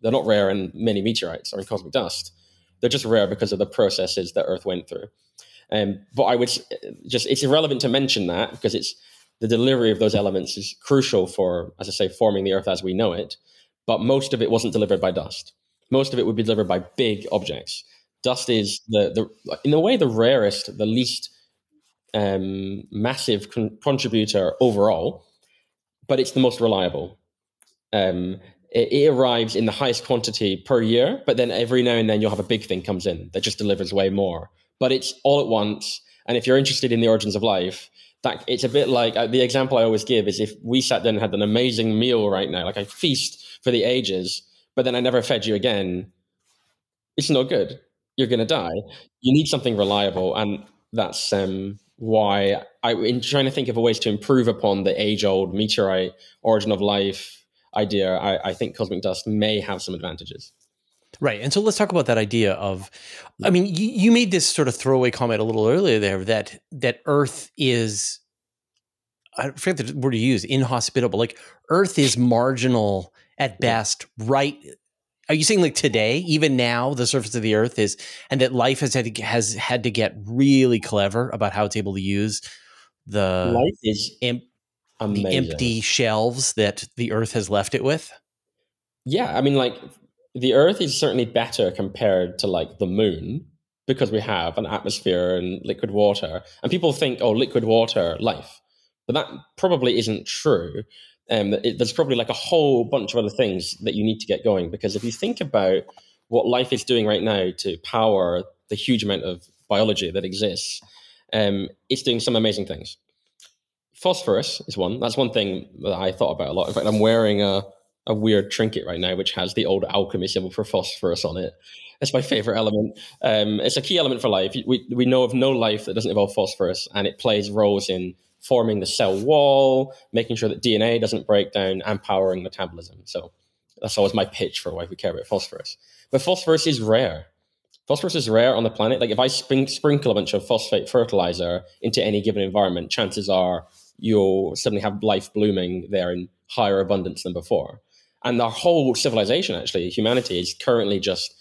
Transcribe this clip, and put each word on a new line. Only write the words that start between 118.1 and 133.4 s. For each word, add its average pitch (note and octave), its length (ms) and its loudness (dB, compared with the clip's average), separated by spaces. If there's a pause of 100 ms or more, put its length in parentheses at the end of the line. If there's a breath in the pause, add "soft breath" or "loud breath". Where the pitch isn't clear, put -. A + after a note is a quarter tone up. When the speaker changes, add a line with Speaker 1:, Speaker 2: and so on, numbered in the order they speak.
Speaker 1:
weird G#2 360 2
trinket A2 340 -2
right F2 140 -6
now, F2+ 160 -2
which F#2+ 180 -2
has F#2 220 -4
the A2+ 120 0
old G2 180 0
alchemy F#2+ 420 -2
symbol F#2 240 -4
for G#2 140 -4
phosphorus - 600 -4
on D#2+ 120 -4
it. F#2 160 -6 (480 loud breath)
It's C#3+ 120 -4
my C3 100 2
favorite A2 340 -2
element. G#2+ 420 0 (240 loud breath)
Um, G#2+ 380 2
it's - 160 0
a C#3+ 60 -2
key F3 160 -2
element C3 220 0
for A#2+ 80 0
life. G2 280 0 (100)
We, B2 240 0
we B2 140 2
know B2+ 180 4
of A#2+ 100 0
no C3 180 2
life A2 340 0
that - 100 -6
doesn't F#2+ 160 -2
involve G2+ 240 2
phosphorus, F#2 580 -2
and G2+ 140 -2
it - 140 -6
plays G#2 320 0
roles G2+ 360 2
in F#2 260 -4 (260)
forming A2+ 400 2
the F2+ 60 -4
cell G2 340 0
wall, C3+ 720 4 (220 loud breath)
making A#2 200 0
sure A2+ 140 -2
that - 140 -6
D A#2 120 2
N G#2 60 4
A A#2 180 2
doesn't G#2+ 280 -2
break G2+ 260 2
down, F#2+ 320 -2
and G#2 180 -4
powering F#2+ 400 0
metabolism. F2 600 -12
So - 280 -12 (500)